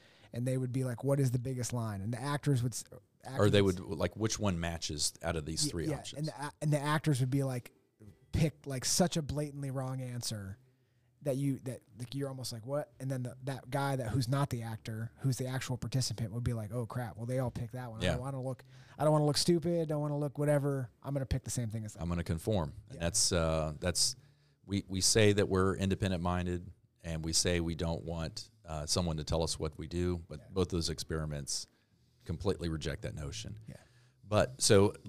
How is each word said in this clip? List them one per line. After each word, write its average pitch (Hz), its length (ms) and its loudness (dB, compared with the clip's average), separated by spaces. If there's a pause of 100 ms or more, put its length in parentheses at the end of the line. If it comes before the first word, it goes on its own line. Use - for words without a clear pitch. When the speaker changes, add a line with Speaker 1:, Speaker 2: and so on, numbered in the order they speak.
(340)
Speaker 1:
And 123 120 -4
they 131 120 2
would 127 160 -2
be 131 100 0
like, 123 200 -4
"What 139 160 4
is 131 120 4
the 127 80 2
biggest 123 340 -4
line?" 110 280 -2
And 107 120 -2
the 113 80 -6
actors 143 400 2
would 117 120 0
s-, - 100 -8 (540)
Speaker 2:
Or 104 120 6
they 101 100 8
Speaker 1:
actors 95 200 4
Speaker 2:
would, 90 180 -6
like, 95 200 0
which 107 220 -2
one 98 200 2
matches 82 540 -2 (100)
out 85 140 -2
of 76 80 -4
these 80 200 -2
Speaker 1:
Ye-, 143 60 -2
Speaker 2:
three 85 160 -2
Speaker 1:
yeah, 147 100 -2
Speaker 2:
options? - 220 -10
Speaker 1:
and 156 80 -4
the 143 180 -8
a-, 143 60 -8 (100)
and 151 120 2
the 147 60 2
actors 147 420 2
would 131 100 2
be 139 120 2
like, 127 280 -4 (640)
pick, 160 200 4 (120)
like, 131 180 -6
such - 320 2
a 170 60 0
blatantly 139 500 -4
wrong 131 300 -4
answer 117 560 -6 (640)
that 135 140 0
you, 139 260 0
that, 123 160 -8 (180)
like, 123 160 -10
you're 139 140 -4
almost 131 240 -8
like, 113 140 -12
"What?" 143 340 -4
And 135 100 -4
then 127 140 -2
the, 123 120 -8 (100)
that 131 260 -6
guy 139 240 0
that, 120 140 -2
who's 123 180 0
not 139 220 2
the 117 140 -4
actor, 113 480 -8 (100)
who's 135 160 2
the 127 100 -4
actual 127 300 -4
participant, 117 560 -2
would 120 100 -4
be 120 100 -6
like, 110 200 -6
"Oh, 120 120 -4
crap! 120 300 -6
Well, 117 100 -8
they 127 140 -2
all 127 100 0
picked - 240 -8
that 127 160 -10
one. 110 120 -10
Speaker 2:
Yeah. 90 80 2
Speaker 1:
I 82 60 2
don't - 60 -4
wanna 135 220 -6
look, 131 220 -8 (340)
I 147 60 2
don't 151 80 8
wanna 147 120 6
look 147 120 4
stupid. 170 500 4
Don't 151 140 0
wanna 147 180 0
look 147 180 -2
whatever. 143 520 2 (140)
I'm 139 100 -4
gonna 135 120 0
pick 143 200 0
the 110 60 -6
same 117 180 -2
thing 110 160 -4
as 104 80 -10
them." - 100 -6
Speaker 2:
I'm 85 60 0
gonna 85 160 0
conform. 82 480 0 (160)
And - 80 -14
Speaker 1:
Yeah. 85 80 -2
Speaker 2:
that's, - 260 2
uh, 80 480 2
that's, - 380 0 (480)
we, 98 240 0
we 95 100 -2
say 104 320 8
that 101 160 4
we're 95 300 4
independent 95 440 0
minded, 90 480 -2 (360)
and 80 180 -4
we 80 80 -2
say 87 300 2
we 82 140 -2
don't 82 280 -2
want, 82 460 -8 (180)
uh, 78 180 -6
someone 85 300 0
to 78 80 -4
tell 82 200 0
us 78 140 -2
what 78 200 -4
we 80 100 -8
do, 87 400 0
but 73 120 -14
Speaker 1:
Yeah. - 120 -20
Speaker 2:
both 92 160 2
those 82 220 -2
experiments 78 800 -4 (580)
completely 85 420 -2
reject 76 360 -4
that 73 120 -8
notion. - 500 -8
Speaker 1:
Yeah. - 100 -14 (520)
Speaker 2:
But 101 340 2
so 101 320 8 (160)